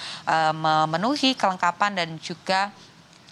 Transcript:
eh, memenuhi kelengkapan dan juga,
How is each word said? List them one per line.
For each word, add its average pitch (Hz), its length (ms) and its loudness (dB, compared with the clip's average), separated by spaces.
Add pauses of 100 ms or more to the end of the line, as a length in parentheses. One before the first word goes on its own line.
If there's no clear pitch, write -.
(240)
eh, 156 320 2
memenuhi 160 800 2
kelengkapan 185 640 0
dan 170 120 -2 (140)
juga, 190 480 -2 (600)